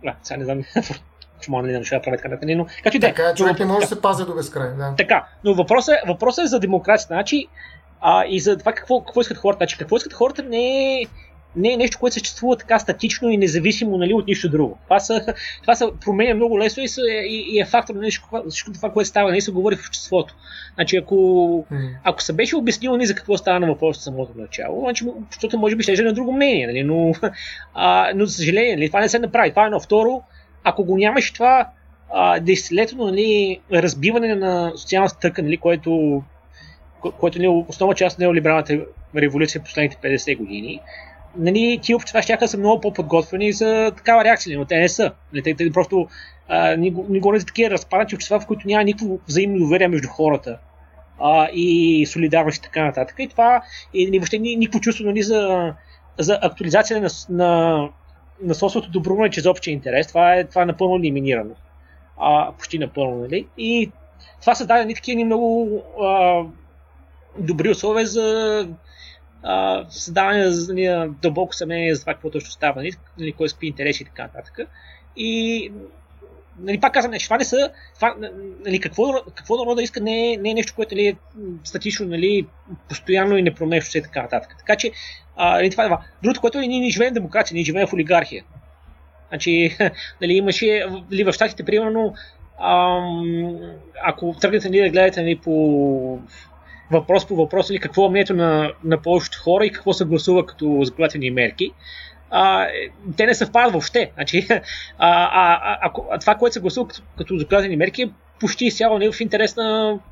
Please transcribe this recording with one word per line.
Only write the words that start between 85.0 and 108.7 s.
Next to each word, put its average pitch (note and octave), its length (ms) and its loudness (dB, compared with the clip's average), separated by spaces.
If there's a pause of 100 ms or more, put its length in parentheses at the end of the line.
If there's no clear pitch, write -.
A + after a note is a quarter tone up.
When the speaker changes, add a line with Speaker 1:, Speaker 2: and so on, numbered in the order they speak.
Speaker 1:
а, F3 200 2
нали, F3+ 140 4
това A3 140 0
е A3 40 2
това. E3+ 140 0 (220)
Другото, A#3+ 180 0
което A#3+ 180 0
е, C4 80 -2
ние B3+ 120 -2
не B3 100 0
живеем A#3 220 2
в - 20 -8
демокрация, G#3 420 -2
ние E3+ 80 -2
живеем F3+ 240 0
в - 60 -4
олигархия. E3 500 0 (840)
Значи, E3 480 0 (200)
<laughs> - 240 -14
нали, F3 120 0
имаше, G3 320 0
в-, F#3+ 460 0
нали, G3 120 0
в F#3+ 100 2
Щатите, G#3+ 320 -2
примерно, A3 480 0 (480)
ам, F3 960 0 (440)
ако E3+ 380 -4
тръгнете, G3+ 280 0
нали, F#3+ 120 4
да F#3+ 80 4
гледате, F#3 320 2
нали, E3 140 0
по C#3+ 840 0 (720)
въпрос F3 360 2
по G3+ 80 -4
въпрос, E3+ 340 0
нали, G3 100 -4
какво F#3 260 2
е F#3+ 40 2
мнението F#3+ 240 0
на, D#3 380 2 (120)
на D#3+ 180 0
повечето E3+ 400 0
хора F#3+ 240 2
и G#3 60 0
какво G3 220 -2
се F3+ 120 0
гласува E3 400 2
като D3 380 -2
законодателни C#3 480 -2
мерки, B2+ 420 -2 (560)
а, F#3+ 340 4
е, E3+ 60 -2 (480)
те A3 80 4
не A#3+ 80 4
съвпадат A#3+ 380 2
въобще. F3+ 420 -2
Значи, E3+ 340 -2
<laughs> - 20 -16
а, A3 100 4 (380)
а, F3 640 4
а, - 180 -2
ако, F#3+ 300 -4
а - 80 -2
това, G#3 160 4
което A#3 180 2
се A#3 60 -8
гласува F#3 280 -2
като, - 140 -20 (160)
като F#3 200 -6
законодателни F#3+ 400 2
мерки, F#3+ 240 0
е A#3 80 -2 (300)
почти - 260 -2
изцяло, A3 340 2